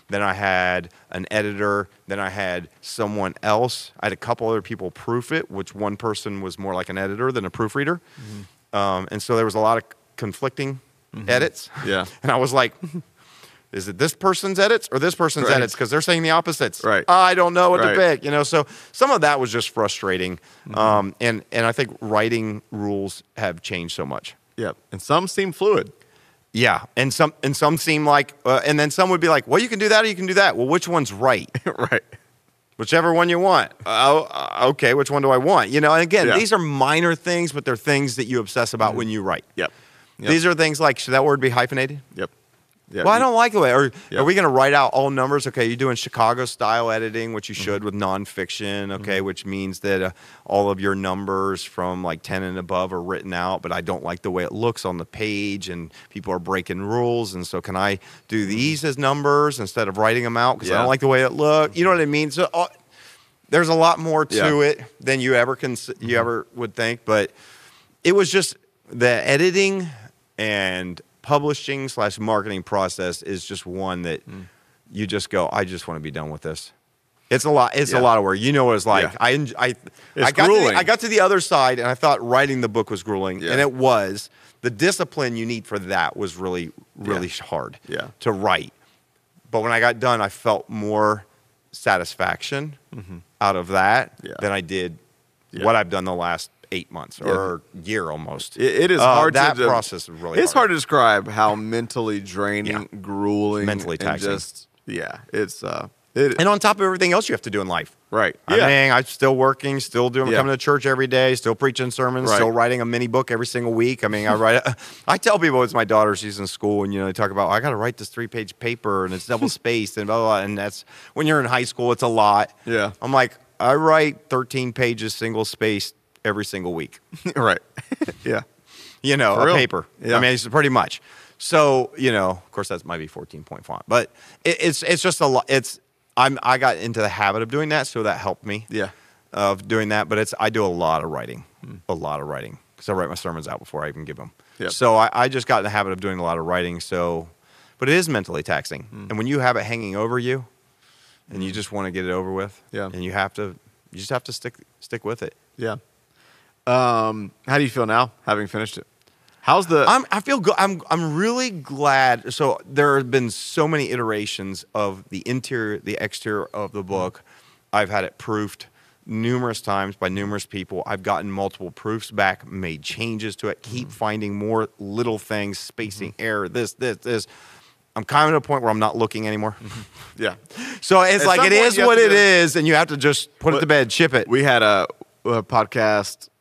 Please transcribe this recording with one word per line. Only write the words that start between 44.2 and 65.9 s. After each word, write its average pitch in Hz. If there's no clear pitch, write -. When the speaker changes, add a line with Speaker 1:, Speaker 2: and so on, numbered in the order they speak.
Speaker 1:
are -
we 160
gonna 190
write 135
out 139
all 135
numbers? 135
Okay, 123
you're 117
doing 127
Chicago 120
style 117
editing, 113
which 107
you 110
Speaker 2:
Mm-hmm. 95
Speaker 1:
should 101
with 104
nonfiction, 98
okay, 98
Speaker 2:
Mm-hmm. 98
Speaker 1:
which 92
means 95
that, 98
uh, 92
all 101
of 95
your 98
numbers 95
from, 90
like, 82
ten 95
and 92
above 92
are 90
written 92
out, 90
but 87
I 87
don't 90
like 87
the 98
way 90
it -
looks 113
on 90
the 85
page, 101
and 87
people 98
are 90
breaking 92
rules, 117
and 90
so 90
can 95
I 98
do 110
Speaker 2:
Mm-hmm. 98
Speaker 1:
these 139
as 139
numbers 143
instead 107
of 95
writing 113
'em 117
out? 123
'Cause 110
I 90
Speaker 2:
Yeah. -
Speaker 1:
don't 120
like 131
the 135
way 131
it 127
look. 151
You 170
know 185
what 180
I 156
mean? 147
So, 151
uh, 170
there's 160
a 165
lot 165
more 156
to -
Speaker 2:
Yeah. 147
Speaker 1:
it 143
than 131
you 127
ever 123
cons-, 127